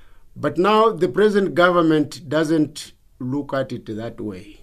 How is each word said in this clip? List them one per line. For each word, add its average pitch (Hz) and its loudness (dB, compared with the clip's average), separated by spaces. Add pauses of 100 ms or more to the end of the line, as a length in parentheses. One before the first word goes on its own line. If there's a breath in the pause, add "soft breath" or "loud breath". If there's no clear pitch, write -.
(360)
But 147 -6
now 214 4
the 175 -2
present 190 2
government 165 2
doesn't 151 -2 (280)
look 139 -6
at 135 -4
it 120 -12
that 110 -10
way. 98 -12